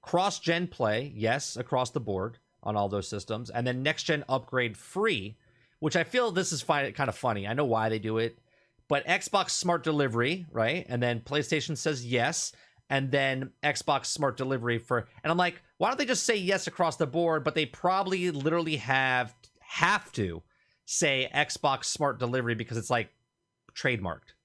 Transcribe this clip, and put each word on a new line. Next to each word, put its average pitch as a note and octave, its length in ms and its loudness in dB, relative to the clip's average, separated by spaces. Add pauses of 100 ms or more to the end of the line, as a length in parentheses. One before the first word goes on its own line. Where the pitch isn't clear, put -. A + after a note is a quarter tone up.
Cross-gen F3 640 0
play, B2 480 0
yes, A2+ 400 0
across B2+ 360 -2
the C3+ 100 -2
board G#2 360 -4 (260)
on G#2+ 120 -2
all G2+ 140 2
those G2+ 180 -2
systems. A2 420 -6
And A#2+ 160 -2
then B2+ 160 -2
next-gen D3+ 460 0
upgrade B2 480 0
free, C#3+ 640 -2 (420)
which D#3 160 0
I E3+ 80 4
feel A#3+ 280 2
this F3+ 200 0
is C#3 100 -4
fi-, C#3+ 300 0
kind C3+ 160 0
of A2 80 -2
funny. G#2 320 -2
I A2 60 -2
know C#3+ 120 0
why A2 220 2
they A2 100 0
do A2 200 -2
it. A#2 200 -2 (520)
But C#3+ 180 0
Xbox F#3+ 440 0
Smart F3 340 0
Delivery, D3 680 2
right? A#2 380 0
And B2 120 0
then A#2+ 200 0
PlayStation D3 560 -2
says C3 280 -2
yes. B2 460 0 (380)
And C3+ 200 0
then C3+ 420 0 (120)
Xbox C#3+ 440 0
Smart C#3 280 0
Delivery B2 420 0
for, A#2 300 0 (160)
and D#3 80 0
I'm E3+ 60 2
like, F3 240 0 (160)
"Why F#3 100 2
don't B3+ 100 0
they C#4+ 80 2
just A#3+ 200 0
say A#3 100 4
yes F#3+ 320 0
across E3 300 0
the D#3 100 0
board?" D#3+ 380 0
But D3+ 100 0
they D#3 100 2
probably F#3 680 0
literally D#3+ 440 0
have, B2+ 580 2 (260)
have F3+ 520 0
to F2 320 -4 (420)
say C3+ 480 0
Xbox C#3 520 0
Smart C3+ 340 -2
Delivery A#2+ 340 0
because A2+ 220 -6
it's, A2+ 140 -4
like, A#2 200 0 (640)
trademarked. F#2+ 600 -4 (120)